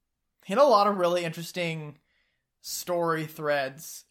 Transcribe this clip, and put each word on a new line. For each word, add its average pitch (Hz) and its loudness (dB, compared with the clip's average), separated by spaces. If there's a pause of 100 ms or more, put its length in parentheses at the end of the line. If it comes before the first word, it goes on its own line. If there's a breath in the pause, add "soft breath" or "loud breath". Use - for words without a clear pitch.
(460)
he 185 -8
had 247 4
a 294 8
lot 202 6
of 202 0
really 175 0
interesting 165 -8 (640)
story 165 -2
threads 147 -6